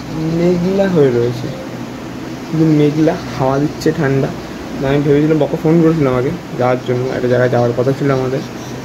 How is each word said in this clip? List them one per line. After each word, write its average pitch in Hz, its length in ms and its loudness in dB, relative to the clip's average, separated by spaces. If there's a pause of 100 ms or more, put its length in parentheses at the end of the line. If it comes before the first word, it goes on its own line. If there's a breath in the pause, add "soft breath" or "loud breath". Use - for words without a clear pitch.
(400)
মেঘলা 180 460 2 (100)
হয়ে 143 220 6
রয়েছে, 120 300 -2 (1000)
কিন্তু 160 180 2 (140)
মেঘলা, 151 340 4 (220)
হাওয়া 131 280 0
দিচ্ছে 156 260 -2 (100)
ঠান্ডা। 135 300 0 (500)
তো 143 100 -2
আমি 143 160 2
ভেবেছিলাম, 151 380 4
বকো 165 200 -2
phone 156 100 4 (100)
করেছিল 160 300 4
আমাকে 127 180 0 (280)
যাওয়ার 123 280 2
জন্য, 123 160 0 (140)
একটা 123 140 -2
জায়গায় 123 240 2
যাওয়ার 120 240 2
কথা 127 200 2
ছিল 143 100 0 (100)
আমাদের, 131 220 -4 (440)